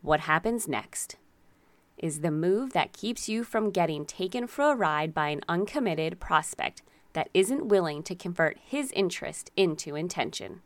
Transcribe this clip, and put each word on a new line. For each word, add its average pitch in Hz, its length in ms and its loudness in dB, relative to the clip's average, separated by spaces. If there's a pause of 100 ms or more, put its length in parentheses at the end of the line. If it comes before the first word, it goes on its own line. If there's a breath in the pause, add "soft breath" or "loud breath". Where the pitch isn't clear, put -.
What 151 180 2
happens 185 480 0
next - 480 -6 (800 soft breath)
is 151 240 -4
the 160 100 0
move 185 440 2
that - 180 0
keeps - 340 -6
you 220 160 -2
from 220 280 0
getting 160 340 0
taken 185 420 -4
for 285 240 2
a 285 60 4
ride 156 380 0
by 151 140 2
an 147 200 -2
uncommitted 175 720 0
prospect - 640 0 (320 soft breath)
that - 180 -2
isn't 220 360 4
willing 165 340 4
to 185 120 -8
convert 175 440 0
his 269 340 -4
interest - 640 -2
into 156 380 0
intention. 151 720 -6